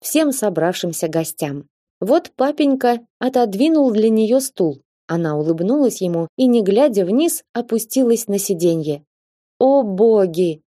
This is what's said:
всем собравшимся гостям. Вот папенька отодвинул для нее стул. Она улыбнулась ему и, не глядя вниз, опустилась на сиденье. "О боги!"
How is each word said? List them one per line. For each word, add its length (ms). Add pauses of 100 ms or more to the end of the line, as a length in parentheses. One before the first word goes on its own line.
всем 280
собравшимся 760
гостям. 560 (360)
Вот 360
папенька 640 (180)
отодвинул 720
для 200
нее 300
стул. 440 (240)
Она 300
улыбнулась 640
ему 260 (100)
и, 100
не 140
глядя 440
вниз, 380 (100)
опустилась 760
на 120
сиденье. 640 (560)
"О 240
боги!" 800 (160)